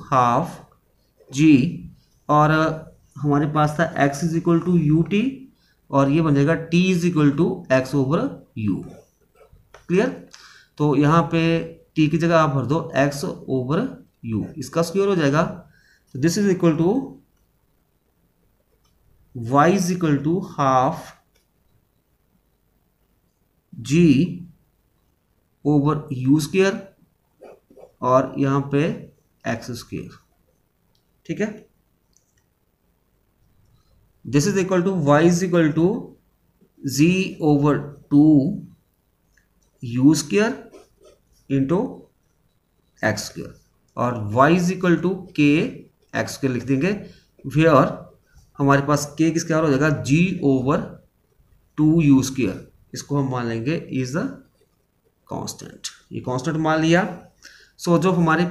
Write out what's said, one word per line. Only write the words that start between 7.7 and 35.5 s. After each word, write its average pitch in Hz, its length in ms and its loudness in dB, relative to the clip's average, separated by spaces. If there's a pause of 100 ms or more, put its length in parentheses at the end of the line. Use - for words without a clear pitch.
x 139 200 -6
over 160 220 0 (420)
u। 90 160 -2 (1040)
Clear? 196 220 0 (680)
तो 147 180 0
यहाँ 151 280 4 (100)
पे 165 80 0 (560)
t 156 140 4
की 170 60 -2
जगह 170 200 2
आप 151 180 2
भर 131 100 -2
दो 156 240 -2 (160)
x - 180 -4 (340)
over 131 220 -2 (540)
u, 92 100 -4 (140)
इसका 160 240 -6
sphere 196 280 -2
हो 196 60 0
जाएगा। 151 280 2 (720)
तो 123 40 -8
this 170 180 0
is 202 180 2
equal 165 220 0
to 170 140 0 (2500)
y 127 360 2
is 180 200 0
equal 170 320 0
to 160 80 0 (200)
half 131 600 0 (2750)
g 156 100 2 (1700)
over 147 300 2 (160)
u 131 300 2
square 190 360 0 (1200)
और 131 380 0
यहाँ 139 220 0 (100)
पे 143 100 0 (640)
एक्स 117 340 -8
स्क्वायर। - 300 -14 (1160)
ठीक 160 160 -8
है, 220 60 -2 (2750)
this 143 220 0
is 196 160 0
equal 185 240 0
to 196 80 -2 (140)
y 147 180 6
is 175 200 2
equal 165 300 2